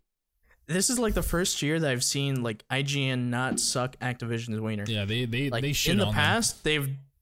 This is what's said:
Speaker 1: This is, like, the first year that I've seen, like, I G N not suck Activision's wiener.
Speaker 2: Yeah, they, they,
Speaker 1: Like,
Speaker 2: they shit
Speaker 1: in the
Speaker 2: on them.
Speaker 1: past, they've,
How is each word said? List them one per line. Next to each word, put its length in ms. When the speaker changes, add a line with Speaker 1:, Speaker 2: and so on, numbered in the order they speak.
Speaker 1:
This 220
is, 80
like, 160
the 80
first 400
year 180
that 120
I've 120
seen, 380
like, 280
I 120
G 260
N 220
not 300
suck 400
Activision's 600
wiener. 280
Speaker 2:
Yeah, 180
they, 200
they, 260
Speaker 1:
Like, 100
Speaker 2:
they 120
shit 200
Speaker 1:
in 60
the 60
Speaker 2:
on 80
them. 20
Speaker 1:
past, 480
they've, 260